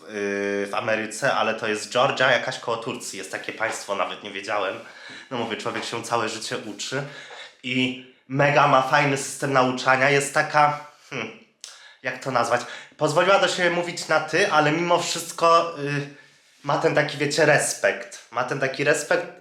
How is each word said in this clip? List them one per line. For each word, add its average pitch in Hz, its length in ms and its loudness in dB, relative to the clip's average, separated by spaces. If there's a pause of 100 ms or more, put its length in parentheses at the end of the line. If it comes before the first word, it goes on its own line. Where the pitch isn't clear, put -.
y, 101 580 -2
w 98 60 -10
Ameryce, 110 600 -2
ale 110 200 0
to 110 140 -6
jest 107 240 -4
Georgia, 131 400 2
jakaś 123 280 0
koło 117 180 -4
Turcji, 120 400 -8
jest - 140 -10
takie 107 220 -8
państwo, 110 420 -4
nawet - 280 -4
nie 104 80 -12
wiedziałem. 98 440 -4 (560)
No 131 60 -6
mówię, 107 200 -4
człowiek 110 260 -6
się 113 200 -8
całe 113 260 0
życie 113 280 -8
uczy 113 460 -8 (600)
i 127 420 -2 (220)
mega 143 400 4
ma 131 140 6
fajny 143 360 2
system - 360 -4
nauczania, 131 560 4
jest 139 240 2
taka... 147 520 2 (240)
Hmm, 113 220 -8 (720)
jak 127 200 -6
to 135 80 -6
nazwać, 120 300 2 (360)
pozwoliła 175 420 4
do 185 80 2
siebie 180 220 2
mówić 175 380 -4
na 160 120 4
ty, 180 320 0
ale 151 200 4
mimo 170 280 2
wszystko, 165 800 2
y, 143 460 -6 (380)
ma 143 140 0
ten 160 180 2
taki, 147 220 0
wiecie, 147 280 2
respekt. - 840 0
Ma 117 120 -2
ten 139 160 -4
taki 139 240 -2
respekt, 151 420 2 (160)